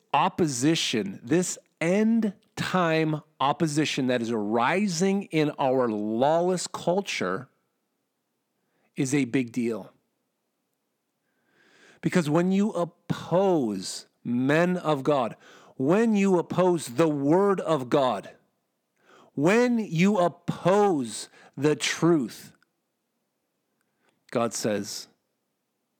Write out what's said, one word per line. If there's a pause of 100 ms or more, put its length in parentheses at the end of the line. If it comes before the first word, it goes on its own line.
(140)
opposition,
this (220)
end (240)
time (180)
opposition
that
is
arising
in
our
lawless
culture (1500)
is
a
big
deal. (2000)
Because
when
you
oppose (160)
men
of
God, (400)
when
you
oppose
the
word
of
God, (1040)
when
you
oppose (260)
the
truth, (1800)
God
says, (920)